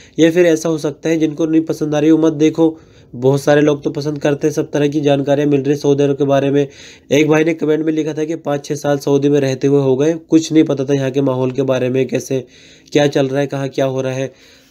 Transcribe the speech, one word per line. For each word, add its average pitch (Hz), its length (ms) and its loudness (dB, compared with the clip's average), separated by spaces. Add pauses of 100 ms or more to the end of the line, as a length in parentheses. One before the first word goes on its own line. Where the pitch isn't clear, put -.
(180)
या 165 120 6
फिर 175 160 2
ऐसा 160 220 0
हो 160 120 -2
सकता 147 280 -6
है 165 100 0
जिनको 156 280 -2
नहीं 160 180 2
पसंद 151 300 -4
आ 151 40 0
रही 151 120 2
वो 160 100 6
मत 160 140 2
देखो, 156 420 2 (360)
बहुत 135 280 0
सारे 147 200 4
लोग 147 240 0
तो 156 60 -2
पसंद 147 280 -6
करते 143 280 -2
हैं, 147 80 0
सब - 160 -4
तरह 147 180 0
की 147 120 -2
जानकारियाँ 139 480 0
मिल 139 120 2
रही 131 100 -4
है 147 60 2
सऊदी 143 280 0
अरब 139 120 0
के 147 100 -2
बारे 139 240 2
में। 143 160 2 (440)
एक 147 180 2
भाई 156 160 2
ने 165 100 0
कमेंट 156 320 -2
में 160 60 -2
लिखा 156 200 -4
था 156 120 -4
कि 160 140 -6
पाँच 143 260 -6
छः 156 120 -6
साल 143 220 -2
सऊदी 143 300 0
में 143 120 4
रहते 135 260 -2
हुए 143 160 4
हो 135 140 2
गए, 151 180 0
कुछ 160 380 0
नहीं 156 120 4
पता 139 200 -2
था 139 100 0
यहाँ 135 160 0
के 135 120 -2
माहौल 131 280 0
के 127 140 -4
बारे 127 260 0
में, 131 180 0
कैसे 127 360 -4 (480)
क्या 147 160 4
चल 143 200 0
रहा 131 120 -2
है, 143 60 -2
कहाँ 139 220 -6
क्या 135 180 -2
हो 131 140 -4
रहा 131 120 -4
है। 131 200 -6 (380)